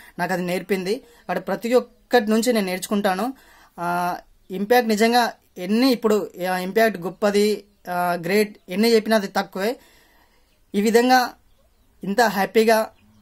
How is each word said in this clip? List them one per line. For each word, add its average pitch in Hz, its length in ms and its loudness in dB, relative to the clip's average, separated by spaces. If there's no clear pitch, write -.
నాకు 180 140 -2
అది 180 100 -4
నేర్పింది. 185 540 -4
కాబట్టి - 480 -10
ప్రతి 196 280 -4
ఒక్కటి 233 580 0
నుంచి 226 220 2
నేను 208 120 0
నేర్చుకుంటాను. 196 680 -4
ఆ, 175 380 -4
ఇంపాక్ట్ 220 380 2
నిజంగా 226 440 2
ఎన్ని 220 340 2
ఇప్పుడు, 214 380 0
ఆ, 185 60 -2
ఇంపాక్ట్ 196 400 0
గొప్పది, 202 680 0
ఆ, 180 320 -2
గ్రేట్ 208 360 -2
ఎన్ని 220 260 2
చెప్పినా 220 220 2
అది 196 100 -2
తక్కువే. 196 500 -4
ఈ 202 60 0
విధంగా 240 520 2
ఇంత 196 180 0
హ్యాపీగా, 214 680 2